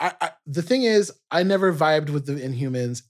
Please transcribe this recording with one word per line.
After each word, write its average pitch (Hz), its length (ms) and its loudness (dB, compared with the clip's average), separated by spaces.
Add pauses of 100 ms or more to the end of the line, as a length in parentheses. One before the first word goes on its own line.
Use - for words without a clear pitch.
I, 175 200 -2
I, 165 100 -2 (160)
the 156 160 -4
thing 254 200 0
is, 214 300 2 (180)
I 175 140 2
never 190 280 2
vibed 156 380 2
with 143 160 -2
the 143 80 -4
Inhumans, 127 760 -4